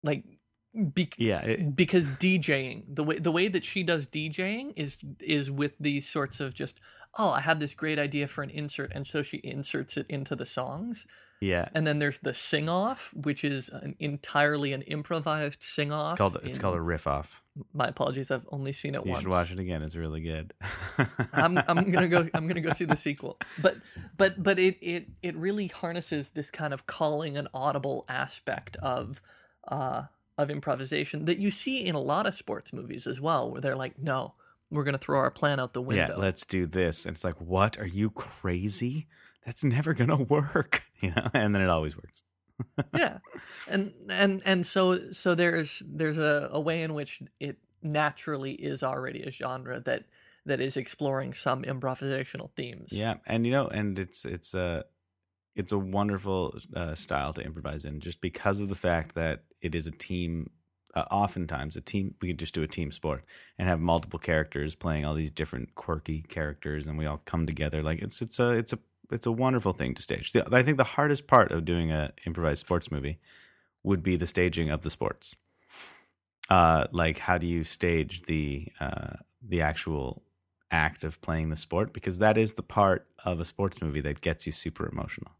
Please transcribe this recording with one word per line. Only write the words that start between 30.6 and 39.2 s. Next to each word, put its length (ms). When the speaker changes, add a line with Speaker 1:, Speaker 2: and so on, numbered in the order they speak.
Speaker 1:
that 140
you 120
see 340
in 80
a 80
lot 240
of 100
sports 360
movies 340
as 140
well, 320
where 80
they're 160
like, 240
"No, 340
we're 140
gonna 120
throw 220
our 120
plan 280
out 140
the 80
Speaker 2:
Yeah, 60
Speaker 1:
window." 120
Speaker 2:
let's 260
do 220
this. 380
And 120
it's 80
like, 160
"What? 380
Are 60
you 260
crazy? 960